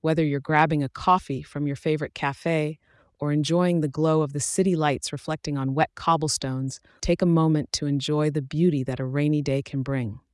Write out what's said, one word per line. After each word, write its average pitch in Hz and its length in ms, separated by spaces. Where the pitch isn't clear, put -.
Whether 160 240
you're 143 160
grabbing 151 420
a 135 60
coffee 151 560
from 147 240
your 139 80
favorite 156 380
cafe 151 640
or 147 100
enjoying 165 500
the 151 80
glow 156 340
of 143 100
the 143 80
city 185 340
lights 151 380
reflecting 151 440
on 135 160
wet 147 220
cobblestones, 135 840
take - 220
a 185 40
moment 160 460
to - 140
enjoy 151 420
the 147 140
beauty 151 400
that 127 160
a 135 60
rainy 147 360
day 139 220
can 135 200
bring. 127 360